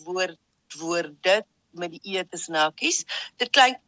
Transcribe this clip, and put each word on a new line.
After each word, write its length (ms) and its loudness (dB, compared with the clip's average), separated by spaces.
woord, 340 -4
woorde 600 0
met 160 -8
die 300 -6
E 20 -4
tussen 320 -10
hakies. 480 0
Dit 80 -2
klink, 380 4